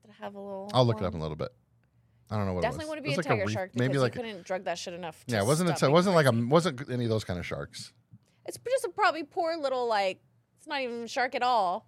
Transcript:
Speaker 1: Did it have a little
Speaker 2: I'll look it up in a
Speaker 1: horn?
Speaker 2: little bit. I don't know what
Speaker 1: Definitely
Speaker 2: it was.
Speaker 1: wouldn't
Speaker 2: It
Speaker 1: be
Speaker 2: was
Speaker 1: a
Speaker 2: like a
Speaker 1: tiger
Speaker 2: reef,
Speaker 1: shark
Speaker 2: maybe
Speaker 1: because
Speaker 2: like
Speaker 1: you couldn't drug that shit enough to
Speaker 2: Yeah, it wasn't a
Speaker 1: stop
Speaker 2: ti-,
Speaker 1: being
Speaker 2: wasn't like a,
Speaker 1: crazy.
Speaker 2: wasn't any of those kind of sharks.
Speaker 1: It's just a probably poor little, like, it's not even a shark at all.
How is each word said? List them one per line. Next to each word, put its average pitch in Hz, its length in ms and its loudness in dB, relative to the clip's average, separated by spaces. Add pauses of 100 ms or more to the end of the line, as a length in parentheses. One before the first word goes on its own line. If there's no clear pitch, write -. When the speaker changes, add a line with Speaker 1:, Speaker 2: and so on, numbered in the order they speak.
Speaker 1:
Did 220 80 -20
it 208 100 -20
have 202 140 -10
a 202 60 -14
little 196 340 -10
Speaker 2:
I'll 127 100 8
look 113 160 2
it 98 40 -4
up 90 100 -2
in 82 40 -6
a - 20 -6
Speaker 1:
horn? - 20 -4
Speaker 2:
little 78 140 -4
bit. - 160 -6 (760)
I 107 80 -4
don't 104 100 0
know 92 80 -2
what 90 80 -2
Speaker 1:
Definitely - 200 -4
Speaker 2:
it 302 40 -8
was. - 20 -8
Speaker 1:
wouldn't 311 180 -8
Speaker 2:
It - 40 -2
Speaker 1:
be - 60 0
Speaker 2:
was - 20 0
Speaker 1:
a - 20 0
Speaker 2:
like 165 60 -2
a - 20 -6 (100)
Speaker 1:
tiger 196 80 -2
Speaker 2:
reef, 208 80 -2
Speaker 1:
shark 190 220 -4
Speaker 2:
maybe 127 140 2
Speaker 1:
because 139 120 2
Speaker 2:
like 123 140 0
Speaker 1:
you 247 60 -6
couldn't 208 220 -10
drug 190 200 -4
that 190 120 -4
shit 190 180 -10
enough 170 320 -12
to 123 100 -2
Speaker 2:
Yeah, 101 60 4
it 101 40 2
wasn't 160 240 2
a - 60 0
Speaker 1:
stop - 20 -6
Speaker 2:
ti-, 151 80 4
Speaker 1:
being 135 60 6
Speaker 2:
wasn't 180 240 6
like 151 100 6
a, 131 40 6
Speaker 1:
crazy. 117 160 2
Speaker 2:
wasn't 151 440 2
any 123 140 -2
of 113 60 2
those 110 120 2
kind 90 160 -6
of 85 80 -8
sharks. - 460 -10 (540)
Speaker 1:
It's - 120 -12 (100)
just 508 180 0
a - 20 -4
probably 339 340 0
poor 330 340 -2
little, 262 300 0
like, 196 320 2 (400)
it's - 80 -20
not 294 140 -4
even 233 240 -6
a - 20 -10
shark 254 300 -2
at 247 80 0
all. 220 440 2